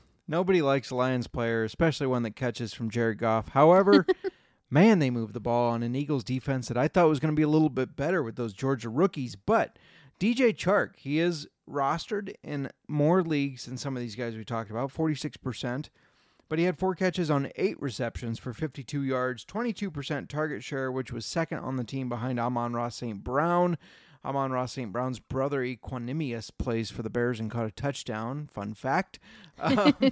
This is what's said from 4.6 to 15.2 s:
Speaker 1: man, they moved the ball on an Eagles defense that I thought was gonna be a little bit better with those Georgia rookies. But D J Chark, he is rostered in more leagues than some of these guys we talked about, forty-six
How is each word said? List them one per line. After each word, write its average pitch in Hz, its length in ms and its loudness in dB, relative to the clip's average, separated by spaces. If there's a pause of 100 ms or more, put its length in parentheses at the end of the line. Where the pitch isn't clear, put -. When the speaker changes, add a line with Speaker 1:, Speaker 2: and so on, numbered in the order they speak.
Speaker 1:
man, 185 280 8
they 135 120 4
moved 113 220 -4
the 120 60 -6
ball 120 320 2
on 117 120 0
an 120 120 -2
Eagles 139 280 -2
defense 127 440 -2
that 117 100 -2
I 135 100 4
thought 170 200 6
was 151 120 4
gonna 156 140 2
be 151 100 2
a 151 40 4
little 156 220 6
bit 127 260 -2
better 160 260 0
with 113 140 -6
those 117 180 -4
Georgia 123 360 -2
rookies. 135 480 0
But - 400 0 (420)
D 226 140 2
J 240 180 4
Chark, 180 460 0
he 143 220 -2
is 165 280 0 (220)
rostered 165 640 -2 (100)
in 147 260 -6 (180)
more 151 360 4
leagues 139 420 -2
than 127 120 -8
some 131 180 -6
of 123 60 -4
these 113 140 -8
guys 117 200 -6
we 110 80 -10
talked 113 280 -6
about, 123 200 -4
forty-six 156 460 -2